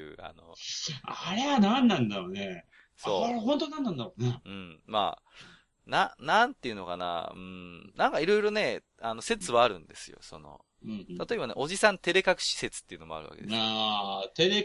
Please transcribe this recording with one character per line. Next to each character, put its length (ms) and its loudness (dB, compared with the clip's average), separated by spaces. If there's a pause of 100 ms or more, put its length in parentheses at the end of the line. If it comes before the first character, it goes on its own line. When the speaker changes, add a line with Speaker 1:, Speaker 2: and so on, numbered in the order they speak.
Speaker 1:
う、 120 -16
あ 140 -14
の。 200 -20 (500)
Speaker 2:
あ 300 -6
れ 140 0
は 120 4
何 280 6
な 120 6
ん 100 2
だ 100 -4
ろ 80 -6
う 40 -8
ね。 340 -8 (320)
Speaker 1:
そ 240 0
う。 20 2
Speaker 2:
あ 80 0
れ、 80 -2
本 180 0
当 120 -4
何 140 -6
な 80 -2
ん 60 -4
だ 60 -6
ろ 140 -10
う 60 -4
ね。 220 -2
Speaker 1:
う 40 -16
ん。 360 -14
ま 320 0
あ、 40 -20 (640)
な、 340 0
な 260 4
ん 80 -4
て 160 -8
い 40 -2
う 20 -8
の 100 -8
か 120 -4
な。 380 -4
う 20 -14
ん。 580 -16
な 140 4
ん 20 2
か 80 0
色 160 4
々 160 2
ね、 300 -2 (200)
あ 120 -2
の、 80 -8
説 300 -2
は 120 8
あ 40 8
る 120 -2
ん 80 -20
で 80 -20
す 160 -16
よ。 100 -20
そ 180 -16
の、 220 -20 (220)
Speaker 2:
う 40 -12
ん 220 -8
う 40 -10
ん。 40 -8
Speaker 1:
例 180 -4
え 40 -4
ば 80 -2
ね、 100 -8
お 100 0
じ 100 -4
さ 140 8
ん 60 -6
照 160 0
れ 120 6
隠 140 6
し 160 -2
説 260 -6
っ 40 -20
て 100 -14
い 20 -14
う 40 -18
の 60 -16
も 100 -6
あ 40 -8
る 60 -14
わ 80 -16
け 60 -16
で 60 -10
す 60 -2
よ。 60 0
Speaker 2:
あ 680 0
ー、 40 -10
照 200 2
れ 160 2